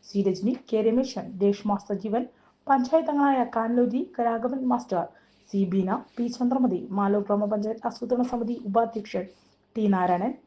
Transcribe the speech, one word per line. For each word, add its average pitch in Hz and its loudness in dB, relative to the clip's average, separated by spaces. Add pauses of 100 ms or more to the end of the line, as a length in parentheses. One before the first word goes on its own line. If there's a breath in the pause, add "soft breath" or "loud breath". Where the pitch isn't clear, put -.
സി 196 -2
രജനി, 196 0 (160)
കെ 220 2
രമേശൻ, 226 -2
രേഷ്മ 202 2 (140)
സജീവൻ, 208 -2 (420 soft breath)
പഞ്ചായത്ത് 277 2
അംഗങ്ങളായ 285 2 (100)
കാനലോജി 240 0 (100)
രാഘവൻ 240 -2
മാസ്റ്റർ, 247 0 (460 soft breath)
സി 196 -2
ബീന, 185 0 (260)
പി 240 -2
ചന്ദ്രമതി, 247 0
മാലൂർ 202 2
ഗ്രാമപഞ്ചായത്ത് 208 -2
ആസൂത്രണ 240 -2
സമിതി 233 -4
ഉപാധ്യക്ഷൻ 208 -2 (500 soft breath)
ടി 214 2
നാരായണൻ 185 2 (140)